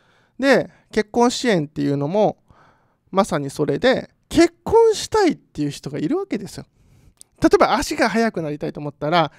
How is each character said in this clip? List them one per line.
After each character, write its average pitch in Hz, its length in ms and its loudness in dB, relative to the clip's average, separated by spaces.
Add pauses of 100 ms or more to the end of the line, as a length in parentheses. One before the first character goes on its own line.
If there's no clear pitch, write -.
(400)
で、 247 300 2 (200)
結 214 200 -2
婚 240 200 2
支 - 180 -4
援 170 180 2
っ - 20 -12
て 147 140 -6
い 143 80 0
う 143 60 0
の 143 120 -2
も、 196 280 0 (760)
ま 190 120 2
さ 170 140 -4
に 139 120 -6
そ - 140 -4
れ 143 140 -2
で、 247 320 0 (180)
結 330 260 2 (100)
婚 453 300 4
し - 140 -10
た 427 160 0
い 311 80 2
っ - 40 -6
て - 260 -10
い 147 40 -2
う 143 40 -4
人 139 200 -12
が 143 80 -8
い 147 100 -4
る 311 100 -2
わ 392 80 -6
け 247 120 -6
で 180 100 -12
す - 80 -16
よ。 - 100 -16 (760)
例 320 140 2
え 381 40 6
ば 190 160 4
足 294 220 -2
が 277 120 2
速 226 240 0
く - 100 -6
な 151 80 -6
り 147 80 -8
た 160 80 -8
い 147 60 -8
と - 80 -12
思 147 100 -8
っ - 20 -14
た - 160 -6
ら、 160 300 2